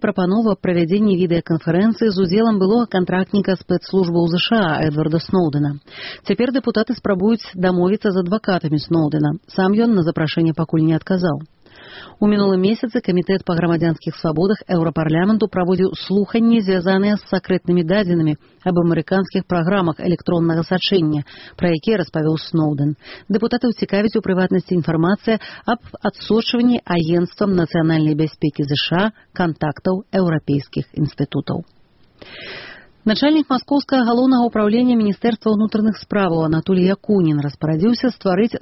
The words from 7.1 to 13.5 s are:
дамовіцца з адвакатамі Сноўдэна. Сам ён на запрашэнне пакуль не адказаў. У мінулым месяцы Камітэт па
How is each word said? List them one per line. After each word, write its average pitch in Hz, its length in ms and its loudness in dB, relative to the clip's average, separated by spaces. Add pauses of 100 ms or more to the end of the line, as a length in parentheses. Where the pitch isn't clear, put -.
дамовіцца 185 560 0
з 180 160 0
адвакатамі 175 480 -2
Сноўдэна. 151 720 0
Сам 190 240 0
ён 226 240 2
на 175 80 2
запрашэнне 160 500 0
пакуль 160 300 0
не 160 160 2
адказаў. 170 460 -2 (720)
У 208 120 2
мінулым 196 320 2
месяцы 226 400 0
Камітэт 185 420 0
па 175 120 -2